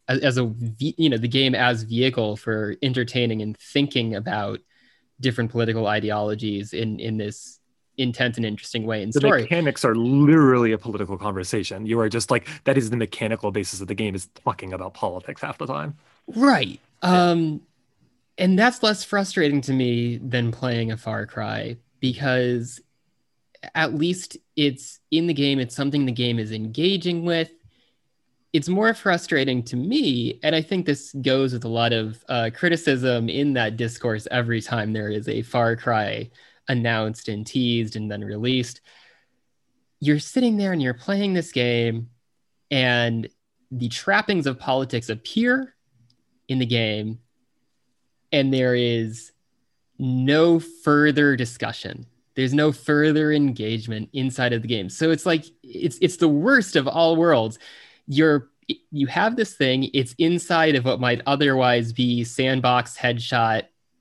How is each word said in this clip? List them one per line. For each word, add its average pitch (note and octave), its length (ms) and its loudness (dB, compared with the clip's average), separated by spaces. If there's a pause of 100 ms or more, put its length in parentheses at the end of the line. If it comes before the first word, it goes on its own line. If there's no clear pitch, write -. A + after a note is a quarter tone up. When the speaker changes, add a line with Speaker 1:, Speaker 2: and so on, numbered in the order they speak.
Speaker 1:
as, B2+ 120 0
as C3 160 2
a, B2+ 100 0
v-, A#2 520 -6
you D#3+ 100 4
know, B2 80 2
the A#2+ 120 -2
game C3+ 260 2
as B2 280 2
vehicle A2+ 540 0
for G#2+ 460 -4
entertaining A#2+ 600 0
and G#2+ 140 -6
thinking C3 580 -2
about G#2 460 -4 (600)
different A#2+ 300 -2
political A2+ 360 -2
ideologies G#2+ 880 -4
in, A2 280 -4
in A2 160 -6
this - 420 -10 (380)
intense B2 400 -2
and A#2 80 -2
interesting G#2+ 400 -6
way A2 180 -4
in G#2 80 -6
Speaker 2:
The C#3 100 2
Speaker 1:
story. C3+ 220 4
Speaker 2:
mechanics D#3+ 420 -2
are A2+ 100 4
literally C3 800 6
a G#2 60 -2
political G2+ 380 -6
conversation. G2 680 -6
You A2+ 140 0
are A2 80 2
just A2+ 220 -2
like, A#2+ 160 0 (180)
that C3+ 120 4
is A2+ 140 0
the A#2+ 60 -2
mechanical A2 540 -4
basis G2 300 -6
of G2 80 -10
the G#2+ 60 -4
game, G2+ 200 -4
is F#2+ 140 -8 (160)
talking F#2+ 300 -6
about F#2 200 -10
politics F2+ 460 -8
half - 180 -10
the D#3 80 -8
time. D3 300 -6 (300)
Speaker 1:
Right. A3 540 2 (220)
Speaker 2:
Yeah. F3+ 280 4
Speaker 1:
Um, D#3+ 320 0 (760)
and F#3 220 4
that's A#3+ 240 2
less G#3+ 220 2
frustrating E3+ 580 0
to C3+ 100 -2
me A#2+ 460 0
than A#2+ 340 -2
playing A#2 400 -2
a A2 40 -6
Far A2 300 -6
Cry, A2 500 -8 (240)
because B2 800 -2 (920)
at D#3 200 0
least F3 420 -2 (200)
it's C#3+ 420 -2 (120)
in E3 160 2
the E3+ 80 0
game. C#3 240 0
It's B2 180 -4
something C#3+ 280 0
the B2+ 80 -2
game A#2+ 260 0
is G#2+ 120 -4
engaging E3 720 -2
with. E3 260 0 (1000)
It's C#3+ 160 0
more G#3+ 240 2
frustrating D3 720 0
to B2 120 -8
me, C#3 640 0
and D#3 120 2
I D#3+ 60 2
think F3+ 240 -2
this - 280 -4 (100)
goes C3 320 2
with A#2 100 -6
a A#2 40 -4
lot A#2 260 2
of, A2 340 -4
uh, A#2 260 0
criticism C3 760 0
in C#3 240 0
that A2+ 240 -2
discourse A2+ 520 -4
every A#2 300 0
time A2 320 -4
there G#2+ 160 -4
is G#2+ 180 -4
a A2+ 140 -4
Far A#2 340 0
Cry A2 560 -2 (380)
announced A#2 600 -2
and G#2+ 180 -6
teased A#2+ 500 -2
and G#2+ 140 -6
then G#2 120 -8
released. A#2+ 600 -4 (1160)
You're D3 180 2
sitting A#3 400 0
there G3 140 0
and D#3 100 0
you're B2+ 100 0
playing G3 400 -2
this E3+ 180 -2
game, A#2 600 0 (600)
and A#2+ 560 2 (440)
the A#2+ 180 -4
trappings G3 580 0
of C3 120 -4
politics C3 500 -2
appear B3 640 -2 (720)
in C3 120 -2
the B2+ 80 2
game, A2 540 -2 (1120)
and C3+ 200 2
there B2+ 220 2
is A#2 580 -2 (640)
no C#3+ 640 4
further D3 760 4
discussion. A#2+ 680 -6 (300)
There's C3 200 0
no D3+ 160 4
further D3+ 640 2
engagement A2+ 800 -2
inside C3 400 0
of A#2 80 0
the A2 80 -8
game. G#2 220 -2
So D#3+ 200 0
it's D#3+ 140 0
like, E3 220 0 (160)
it's, - 400 -4
it's - 160 2
the E3+ 100 6
worst F#3 480 2
of C3+ 100 2
all E3 300 2
worlds. C3 420 2 (500)
You're, D3 420 2 (400)
you C#3 160 -2
have A3 300 0
this A3 180 -2
thing, C3 400 0
it's C3 240 0
inside E3 560 2
of B2 100 2
what C3 140 0
might A#2+ 280 2
otherwise C3 640 2
be A#2+ 320 0
sandbox, B2 720 0
headshot, A#2 680 -2 (360)